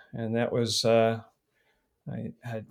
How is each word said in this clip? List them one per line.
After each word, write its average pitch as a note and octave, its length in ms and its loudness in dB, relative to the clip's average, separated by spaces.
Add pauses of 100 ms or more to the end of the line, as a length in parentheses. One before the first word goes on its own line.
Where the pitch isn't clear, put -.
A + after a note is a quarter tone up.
(140)
And A2+ 220 -4
that A#2 160 0
was, A#2 340 0
uh, A2+ 360 4 (880)
I A2+ 220 -8 (100)
had, A2+ 280 -10